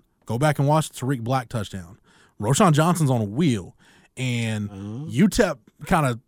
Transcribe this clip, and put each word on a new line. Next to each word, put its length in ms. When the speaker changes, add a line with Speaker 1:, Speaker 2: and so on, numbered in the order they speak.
Speaker 1:
go 100
back 220
and 80
watch 220
the 140
Tariq 180
Black 280
touchdown. 480
Roschon 340
Johnson's 360
on 120
a 40
wheel, 500
and 560
Speaker 2:
Oh. 380
Speaker 1:
utep 480
kinda 400